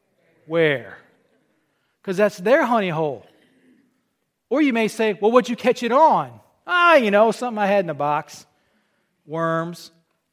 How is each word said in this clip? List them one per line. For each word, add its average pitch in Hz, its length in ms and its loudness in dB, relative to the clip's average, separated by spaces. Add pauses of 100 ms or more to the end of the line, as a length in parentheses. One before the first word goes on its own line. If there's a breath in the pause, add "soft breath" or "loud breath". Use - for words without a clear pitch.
(460)
Where? 151 520 -2 (1040)
'Cause 190 140 -8
that's 202 200 0
their 254 280 2
honey 226 240 -2
hole. 151 360 -6 (1200)
Or 269 120 -2
you 277 120 2
may 226 160 0
say, 220 240 -2
"Well, 196 180 -2
what'd 240 180 2
you 240 60 -6
catch 247 300 -2
it 233 80 -2
on?" 180 480 2 (260)
"Ah, 349 300 4
you 220 160 2
know, 214 180 4
something 214 320 -6
I 202 40 2
had 202 140 2
in 180 60 -2
the 156 80 -6
box. 147 500 -6 (800)
Worms." 165 680 -6 (400)